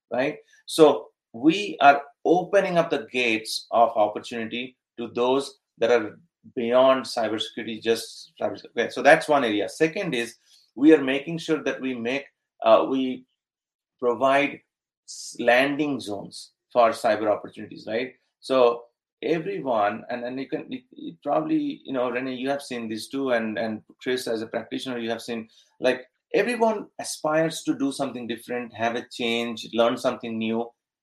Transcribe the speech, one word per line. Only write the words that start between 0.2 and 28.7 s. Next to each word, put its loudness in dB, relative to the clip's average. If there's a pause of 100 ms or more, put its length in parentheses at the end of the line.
So 4 (240)
we 0
are 8 (220)
opening 2
up 2
the -2
gates -2
of 4
opportunity -4 (220)
to -8
those 0 (200)
that 2
are 2 (380)
beyond 4
cybersecurity, -6
just -4
cybersecurity. -6 (100)
Okay, 0
so -6
that's 6
one 4
area. 0
Second -2
is -4 (380)
we 8
are 8
making -2
sure -2
that -4
we -4
make, -6 (380)
uh, 6
we -4 (720)
provide 2 (480)
s-, -16
landing 2
zones -12 (200)
for 4
cyber 0
opportunities, -6
right? -6 (260)
So 4 (380)
everyone, -2
and, -8
and -8
you -10
can, -8
you, -10 (100)
you -14
probably, -2
you -12
know, -2
Renee, -6
you -4
have -4
seen -8
this -10
too, -4
and, 0
and -6 (180)
Chris, -4
as -4
a -8
practitioner, -8
you -4
have -6
seen, -10 (300)
like, 0 (280)
everyone 0 (100)
aspires -2
to -4
do -2
something -8
different, -8